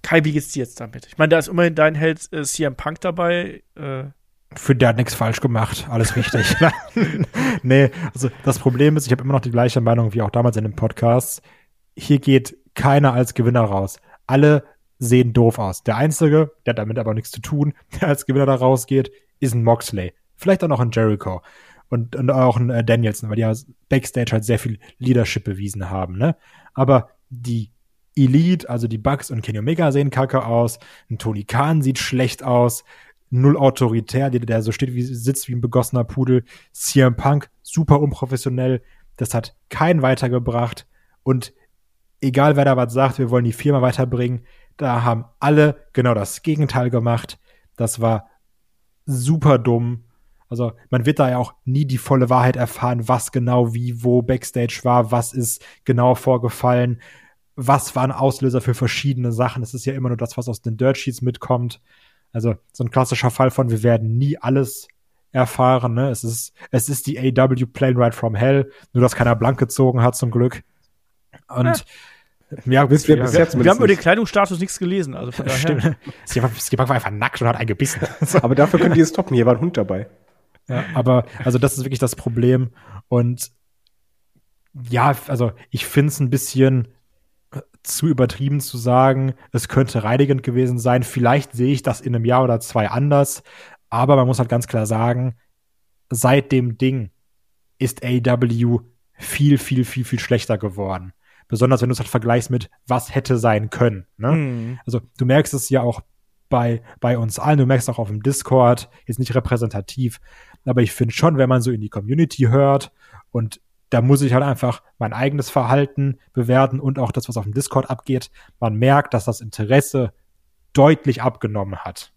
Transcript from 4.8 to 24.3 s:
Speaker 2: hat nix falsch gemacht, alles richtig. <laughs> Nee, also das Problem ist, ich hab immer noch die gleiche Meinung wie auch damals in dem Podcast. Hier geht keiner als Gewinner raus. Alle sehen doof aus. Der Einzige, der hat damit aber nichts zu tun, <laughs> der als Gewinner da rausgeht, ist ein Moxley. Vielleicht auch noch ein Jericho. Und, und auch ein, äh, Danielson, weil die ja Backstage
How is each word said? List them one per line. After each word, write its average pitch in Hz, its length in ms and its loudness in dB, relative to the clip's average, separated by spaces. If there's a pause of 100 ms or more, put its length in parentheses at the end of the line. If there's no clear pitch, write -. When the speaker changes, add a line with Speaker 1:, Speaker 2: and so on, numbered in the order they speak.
Speaker 2:
hat 110 80 0
nix 123 160 -2
falsch 113 260 -2
gemacht, 113 500 -4
alles 117 260 -2
richtig. 110 460 -2
<laughs> 208 1000 -2
Nee, 131 280 4 (220)
also 127 160 -4 (140)
das 131 160 0
Problem 143 380 2
ist, 143 80 -4
ich - 60 0
hab 131 100 0
immer 135 120 -2
noch 135 60 2
die 123 120 -6
gleiche 120 300 2
Meinung 117 320 2
wie 117 80 -2
auch 104 80 -2
damals 120 280 0
in 110 60 -2
dem 107 120 -6
Podcast. 117 680 0 (540)
Hier 143 240 2
geht 135 380 2 (160)
keiner 143 400 2
als 123 200 0
Gewinner 120 280 2
raus. 98 360 -2 (300)
Alle 143 380 4 (340)
sehen 120 340 4
doof 117 260 4
aus. 98 240 -6
Der 110 120 -2
Einzige, 151 560 2 (140)
der 120 80 0
hat 113 60 -4
damit 110 200 -4
aber 110 140 -2
nichts 113 180 -6
zu - 100 -14
tun, 147 320 -2 (120)
<laughs> - 140 -14
der 180 100 0
als 139 160 -2
Gewinner 135 200 2
da 135 100 4
rausgeht, 127 560 2 (280)
ist 127 140 0
ein 117 100 0
Moxley. 110 500 0 (220)
Vielleicht 185 280 0
auch 170 40 -2
noch 131 140 0
ein 117 100 0
Jericho. 104 500 -2 (480)
Und, 117 260 -4
und 127 140 -2
auch 127 280 4
ein, 120 120 0
äh, 117 140 -2
Danielson, 113 460 0
weil 107 80 -4
die 113 60 0
ja 110 100 0 (340)
Backstage 123 460 -2